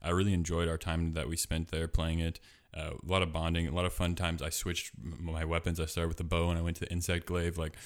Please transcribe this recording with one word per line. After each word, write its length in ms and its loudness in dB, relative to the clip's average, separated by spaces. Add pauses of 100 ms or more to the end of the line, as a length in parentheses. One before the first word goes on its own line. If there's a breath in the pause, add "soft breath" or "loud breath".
I 60 -2
really 240 4
enjoyed 340 2
our 100 0
time 360 0
that 140 -2
we 80 -2
spent 340 0
there 180 0
playing 320 2
it. 200 0 (360 loud breath)
Uh, 160 -6 (120)
a 80 -2
lot 120 6
of 100 0
bonding, 340 2
a 40 0
lot 140 2
of 80 0
fun 220 2
times. 260 -2
I 80 -4
switched 420 -4 (120)
m-, 140 -8 (140)
my 140 -2
weapons. 340 0
I 60 0
started 240 0
with 80 -2
the 60 -4
bow 260 2
and 80 2
I 40 0
went 160 0
to 40 -6
the 100 -4
insect 340 0
glaive. 320 0
Like, 180 -4 (100)